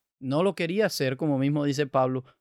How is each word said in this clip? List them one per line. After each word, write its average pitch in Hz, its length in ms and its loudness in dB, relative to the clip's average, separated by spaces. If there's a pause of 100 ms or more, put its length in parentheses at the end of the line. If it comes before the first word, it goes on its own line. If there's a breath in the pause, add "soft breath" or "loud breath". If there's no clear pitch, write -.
(200)
no 139 240 0
lo 196 100 0
quería 185 320 0
hacer", 131 300 -2
como 147 200 0
mismo 143 280 0
dice 143 240 0
Pablo, 131 360 0 (160 soft breath)